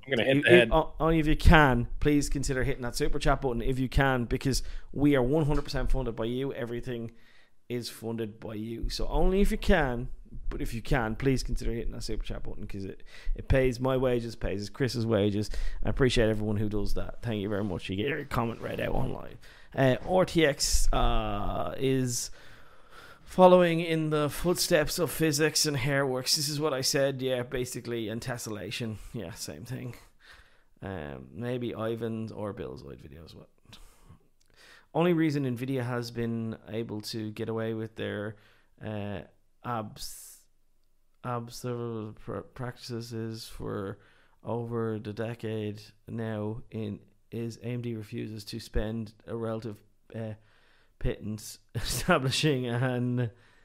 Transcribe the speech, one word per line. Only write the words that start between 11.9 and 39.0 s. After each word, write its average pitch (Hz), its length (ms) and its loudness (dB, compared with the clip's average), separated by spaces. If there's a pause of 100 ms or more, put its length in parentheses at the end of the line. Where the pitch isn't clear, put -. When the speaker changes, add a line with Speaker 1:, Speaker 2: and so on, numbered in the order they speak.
Speaker 2:
that 117 100 -8
super 107 200 -2
chat 107 200 -6
button, 113 240 -6
'cause 98 180 -6
it, - 180 -12 (320)
it - 140 -10
pays 131 300 4
my 131 180 2
wages, 123 380 0
pays 101 340 -4
Chris's 117 360 -2
wages. 104 440 2 (340)
I - 60 0
appreciate 117 400 4
everyone 107 280 0
who 104 120 0
does 104 240 2
that. - 280 -2
Thank 113 200 -4
you 98 80 -2
very 104 160 -2
much. 90 240 -6
You 92 80 -4
get 107 100 0
your 151 180 -4
comment 117 360 -4
read - 180 -6
out - 140 -4
online. - 440 -2 (380)
Uh, 131 200 4 (120)
R 185 180 4
T 165 200 2
X, - 480 4
uh, 107 840 0
is 131 520 0 (960)
following 180 580 8
in 160 280 0
the 151 200 2
footsteps 165 720 0
of 160 120 0
physics 151 540 2
and 147 120 -2
Hairworks. 131 580 0
This 151 140 -2
is 147 100 -4
what 151 140 0
I 131 80 -2
said, 135 400 0
yeah, 127 220 -2
basically, 120 680 -6
and 117 120 -6
tessellation. 110 760 -8 (160)
Yeah, 104 200 -10
same 87 320 -12
thing. 123 300 -10 (840)
Um, 71 520 -10
maybe 120 380 -6
Ivan's 113 600 -6
or 101 220 -8
Bill's 69 280 -10
Void 65 200 -18
videos. 76 340 -20
What? - 140 -20 (1400)
Only 175 200 4
reason 156 320 2
Nvidia 127 380 -2
has 120 280 -4
been 113 460 -4 (120)
able 110 320 -8
to 107 300 -8
get 110 180 -8
away 113 240 -4
with 110 220 -8
their, 104 400 -8 (480)
uh, 104 360 -8 (460)